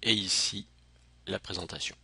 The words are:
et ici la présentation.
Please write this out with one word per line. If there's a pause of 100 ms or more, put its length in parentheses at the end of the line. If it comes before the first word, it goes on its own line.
et
ici (600)
la
présentation.